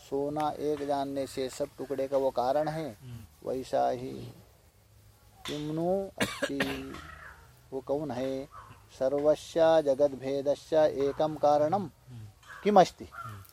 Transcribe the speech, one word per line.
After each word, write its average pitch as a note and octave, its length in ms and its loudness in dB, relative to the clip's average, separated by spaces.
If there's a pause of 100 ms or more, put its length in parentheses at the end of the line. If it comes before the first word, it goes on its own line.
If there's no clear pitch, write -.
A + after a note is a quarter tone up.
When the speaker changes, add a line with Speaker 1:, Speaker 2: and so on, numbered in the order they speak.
(100)
Speaker 1:
सोना D3 400 -2
एक C#3+ 360 -4
जानने C#3 400 -2
से C3 240 -6
सब - 180 -6 (100)
टुकड़े C3+ 300 -4
का C#3 80 0
वो C3+ 140 2
कारण C3+ 380 0
है, D#3 340 -8
Speaker 2:
हम्म। A#2+ 460 -14
Speaker 1:
वैसा C3 400 0
ही B2+ 240 -4 (1300)
किमनु D#3+ 640 -2 (140)
अस्ति, C3+ 720 -4 (800)
वो C3+ 80 -6
कौन C#3 300 -2
है, C3+ 380 -6 (500)
सर्वस्य D3+ 840 4
जगत C#3+ 280 4
भेदस्य C3+ 680 -2
एकम D3+ 600 2
कारणम D3+ 540 2 (200)
Speaker 2:
हम्म। A2+ 160 -16 (380)
Speaker 1:
किम G3+ 160 8
अस्ति, - 340 2
Speaker 2:
हम्म। G2+ 280 -12 (100)